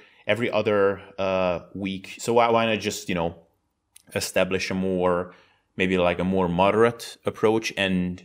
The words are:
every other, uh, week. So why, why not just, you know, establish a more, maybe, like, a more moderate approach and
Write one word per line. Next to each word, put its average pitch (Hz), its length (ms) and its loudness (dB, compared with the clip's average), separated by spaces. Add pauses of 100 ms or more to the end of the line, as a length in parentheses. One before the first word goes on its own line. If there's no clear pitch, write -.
(260)
every 107 240 0
other, 101 520 2 (160)
uh, 95 420 0 (140)
week. 95 440 -8
So 120 140 -4
why, 117 160 4
why 113 160 4
not 110 160 0
just, 104 300 -6
you 92 40 0
know, 85 220 -2 (760)
establish 95 560 -2
a 95 40 -4
more, 90 600 -2 (420)
maybe, 92 220 2
like, 87 200 2
a 87 60 -2
more 92 240 0
moderate 101 800 2
approach 110 500 0
and 90 480 -2